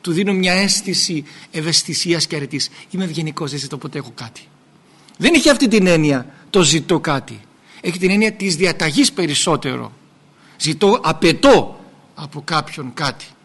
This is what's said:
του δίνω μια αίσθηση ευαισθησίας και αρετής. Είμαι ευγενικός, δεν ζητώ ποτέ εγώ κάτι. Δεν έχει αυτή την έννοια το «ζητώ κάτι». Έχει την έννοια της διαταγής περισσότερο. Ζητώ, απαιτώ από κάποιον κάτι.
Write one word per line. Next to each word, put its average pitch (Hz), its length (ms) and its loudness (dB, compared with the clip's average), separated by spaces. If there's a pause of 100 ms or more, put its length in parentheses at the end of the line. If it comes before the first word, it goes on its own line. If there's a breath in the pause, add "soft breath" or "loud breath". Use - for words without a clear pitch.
του 175 120 -4
δίνω 196 200 0
μια 185 200 2
αίσθηση 185 720 -2 (260 loud breath)
ευαισθησίας 160 760 -2
και 165 100 -8
αρετής. 143 320 -6 (220 loud breath)
Είμαι 190 140 -4
ευγενικός, 156 460 -6
δεν 143 80 -8
ζητώ 143 200 -10
ποτέ 151 200 -10
εγώ 117 160 -12
κάτι. - 340 -18 (680 soft breath)
Δεν 269 180 2
έχει 302 160 4
αυτή 262 180 4
την 196 180 4
έννοια 151 400 2 (240 loud breath)
το 190 120 4
«ζητώ 156 380 2
κάτι». 135 400 -6 (400 loud breath)
Έχει 180 180 -6
την 190 120 0
έννοια 214 220 2
της 190 240 -4
διαταγής 170 560 0
περισσότερο. 139 800 -2 (640 soft breath)
Ζητώ, 160 460 2
απαιτώ 165 760 4 (340)
από 147 300 -14
κάποιον 147 500 -6
κάτι. - 320 -6 (180)